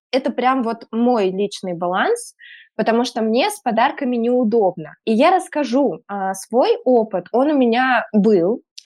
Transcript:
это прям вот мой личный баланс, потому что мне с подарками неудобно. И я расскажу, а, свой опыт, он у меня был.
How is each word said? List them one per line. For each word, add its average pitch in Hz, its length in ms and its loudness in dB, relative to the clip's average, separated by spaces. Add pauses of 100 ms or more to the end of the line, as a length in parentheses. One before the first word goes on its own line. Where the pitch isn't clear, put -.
(120)
это 262 200 -2
прям 254 320 0
вот 226 280 -6
мой 226 400 2
личный 190 420 -6
баланс, 196 600 -4 (420)
потому 226 280 0
что 240 180 -6
мне 240 280 0
с 415 100 -10
подарками 247 560 -2
неудобно. 226 800 0 (120)
И 226 80 0
я 294 220 4
расскажу, 269 720 -2
а, 196 260 -4
свой 302 520 0
опыт, 220 460 2
он 269 200 2
у 285 60 2
меня 247 560 2
был. 202 480 2 (240)